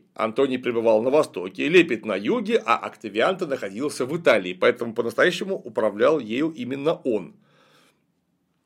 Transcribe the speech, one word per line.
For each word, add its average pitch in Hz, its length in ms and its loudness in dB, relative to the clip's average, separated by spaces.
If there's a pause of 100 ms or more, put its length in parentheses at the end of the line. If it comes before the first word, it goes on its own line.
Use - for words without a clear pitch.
(120)
Антоний 127 460 0
пребывал 113 440 4
на 127 80 2
востоке, 131 580 0
Лепид 147 360 2
на 101 120 -2
юге, 202 480 -2
а 117 120 2
Октавиан-то 120 680 -2
находился 127 580 -6
в 135 120 -6
Италии, 107 360 2
поэтому 117 400 0
по-настоящему 175 640 0
управлял 113 640 0
ею 127 320 -4
именно 139 440 -4
он. 107 400 -4 (1300)